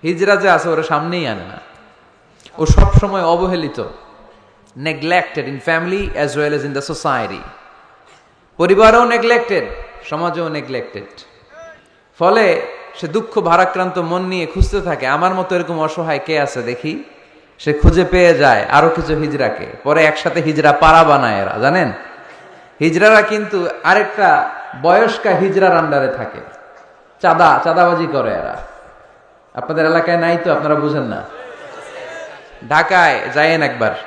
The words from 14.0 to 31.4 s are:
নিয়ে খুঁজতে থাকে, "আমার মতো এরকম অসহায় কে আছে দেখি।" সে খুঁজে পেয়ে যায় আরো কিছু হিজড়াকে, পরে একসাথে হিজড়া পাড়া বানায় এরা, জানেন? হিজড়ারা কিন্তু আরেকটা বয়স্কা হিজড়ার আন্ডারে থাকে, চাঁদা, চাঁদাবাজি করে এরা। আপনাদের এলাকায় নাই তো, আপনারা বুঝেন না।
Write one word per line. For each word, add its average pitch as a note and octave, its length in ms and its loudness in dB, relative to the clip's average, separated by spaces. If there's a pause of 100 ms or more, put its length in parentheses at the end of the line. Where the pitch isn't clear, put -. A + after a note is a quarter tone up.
নিয়ে F#3 200 -4
খুঁজতে F#3 360 0
থাকে, D3 260 -4
"আমার F3+ 260 0
মতো F#3 220 -4
এরকম F3 240 -4
অসহায় D#3 460 -4
কে D#3 140 -2
আছে C#3 220 -4
দেখি।" D#3 420 -8 (560)
সে D3 140 -2
খুঁজে D#3+ 320 4
পেয়ে F3 280 4
যায় C3 320 4
আরো D#3 240 4
কিছু D#3 260 -2
হিজড়াকে, C#3 500 -4 (180)
পরে D#3 220 4
একসাথে D#3+ 360 -2
হিজড়া D3+ 320 2
পাড়া E3 300 6
বানায় B2 380 2
এরা, G2 180 -4
জানেন? C#3+ 320 0 (880)
হিজড়ারা F#3+ 420 4
কিন্তু G#3 460 -2 (160)
আরেকটা F#3+ 680 2 (320)
বয়স্কা G3 480 2
হিজড়ার F#3 480 2
আন্ডারে C#3+ 360 0
থাকে, - 260 -10 (840)
চাঁদা, E3 420 4
চাঁদাবাজি E3+ 440 2
করে B2 260 -2
এরা। G#1 240 -8 (960)
আপনাদের D#3 320 -4
এলাকায় E3 320 2
নাই E3+ 260 0
তো, F3 80 0
আপনারা D3+ 240 0
বুঝেন D3 280 -2
না। G2 200 -8 (1500)